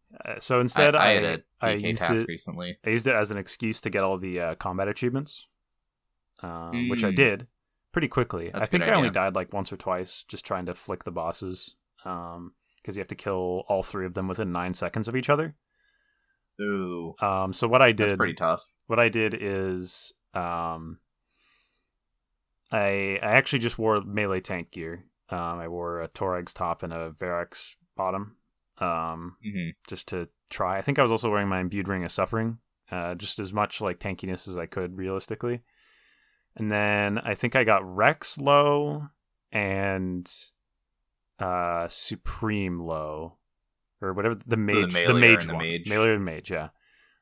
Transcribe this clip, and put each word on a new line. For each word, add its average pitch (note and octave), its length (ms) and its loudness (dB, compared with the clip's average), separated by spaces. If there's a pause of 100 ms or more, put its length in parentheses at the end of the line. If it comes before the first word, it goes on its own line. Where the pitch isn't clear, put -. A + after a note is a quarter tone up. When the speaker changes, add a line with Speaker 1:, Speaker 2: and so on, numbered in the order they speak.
(240)
Speaker 1:
Uh, - 160 -10
so B2 220 2
instead, D3 340 6
Speaker 2:
I, D3+ 40 6
I - 80 6
Speaker 1:
I, G#2+ 60 8
Speaker 2:
had F#2 100 4
a D#2+ 200 -2 (180)
Speaker 1:
I A2 140 2
Speaker 2:
D G#2 60 -4
K G#2 80 -4
Speaker 1:
used A2 120 0
Speaker 2:
task A2 200 2
Speaker 1:
it, - 80 -4
Speaker 2:
recently. F2 560 -8
Speaker 1:
I A2 60 0
used A#2 160 2
it B2+ 80 6
as G#2+ 160 2
an G#2 60 -4
excuse A2 440 -2
to A2 80 -2
get F#2+ 140 2
all F#2+ 140 2
the, F2+ 220 -4
uh, E2 160 -2
combat F#2+ 320 -2
achievements, B2 600 -2 (960)
um, E2+ 440 -6
which A#2+ 160 0
I G2 80 2
Speaker 2:
Mm. F#2 40 0
Speaker 1:
did A#2+ 320 4 (440)
pretty D#3+ 160 0
quickly. G2+ 440 0
Speaker 2:
That's - 40 -8
Speaker 1:
I - 40 -6
Speaker 2:
a - 20 -2
good A2 100 -2
Speaker 1:
think F3 180 4
I - 60 4
only C3 140 4
Speaker 2:
idea. F#2 120 2
Speaker 1:
died, F#2+ 140 2
like, F#2 160 -2
once G2 220 -4
or F#2+ 40 -8
twice F#2 460 -4
just - 220 -10
trying F2+ 220 -4
to F2 60 -4
flick - 300 -8
the F#2 80 -8
bosses, E2+ 640 -6 (300)
um, F2 480 -10 (320)
'cause F#2+ 100 -8
you G2 60 -4
have - 80 -10
to G2 60 -10
kill F#2 520 -2
all F#2+ 160 2
three F#2+ 220 -6
of F2+ 80 -6
them F#2+ 160 -2
within F#2 240 -4
nine F2+ 200 -2
seconds G#2+ 360 -4
of A#2+ 80 -2
each B2+ 120 0
other. D3+ 260 2 (1040)
Speaker 2:
Ooh. F2+ 640 -4
Speaker 1:
Um, F#2+ 320 0
so A#2+ 140 2
what B2+ 140 6
I A#2+ 100 8
did, G#2 180 2
Speaker 2:
That's G2 80 0
pretty F#2 160 2
tough. E2 360 -2 (180)
Speaker 1:
what A#2 120 4
I A#2 100 8
did A2 240 0
is, F#2+ 800 -4 (200)
um, E2 640 -6 (1700)
I, G2 500 2
I G#2+ 120 0
actually C3+ 260 4
just A2+ 180 -2
wore A2 240 2
melee G2+ 400 -2
tank F2+ 300 -8
gear. E2+ 340 -10 (240)
Um, F2 300 -6
I E2 80 -8
wore F2 340 -6
a D#2+ 80 -8
Torag's F2+ 440 -4
top E2+ 300 -4
and E2+ 100 -6
a E2 180 -6
Verax F2 640 -6 (200)
bottom, G2 420 -4 (420)
um, E2+ 640 -4
Speaker 2:
Mm-hmm. F#2 240 -4 (180)
Speaker 1:
just - 220 -10
to F2 200 -4 (200)
try. F#2+ 280 -2
I G2 40 -2
think C#3+ 180 2
I - 20 6
was A#2 100 4
also A2+ 200 2
wearing G2+ 160 2
my F#2+ 120 2
Imbued F#2 280 -2
Ring F#2+ 160 -2
of E2+ 80 -6
Suffering, A2+ 480 0 (320)
uh, F2 240 -4
just G2 240 -4
as F#2+ 140 -6
much, G#2 280 0
like, F2+ 180 -2
tankiness F#2+ 480 -6
as F2+ 100 -8
I E2 80 -6
could F#2 320 -6
realistically. G#2+ 640 -4 (960)
And G#2+ 140 -2
then G#2 500 2
I G#2+ 140 -2
think A#2+ 220 0
I B2+ 80 6
got G2+ 200 6 (120)
Rex B2+ 420 4
low D3 720 4 (440)
and, F#2+ 800 0 (1080)
uh, F2 480 0
Supreme G2+ 920 -2
low, D#2 580 -6 (640)
or F#2+ 120 -2
whatever, G#2 220 0
the G2 80 -10
Speaker 2:
For A#2+ 60 -10
the A2+ 80 4
Speaker 1:
mage, G2+ 360 2
the - 200 4
Speaker 2:
melee - 0 -
or B2 60 4
Speaker 1:
mage A#2 220 10
Speaker 2:
in E2 60 -4
the E2 80 -4
Speaker 1:
one. D#2+ 80 -4
Speaker 2:
mage? E2+ 260 -4
Speaker 1:
Melee A2 200 4
or G#2+ 100 4
mage, E2+ 320 -6
yeah. D#2 180 -4 (520)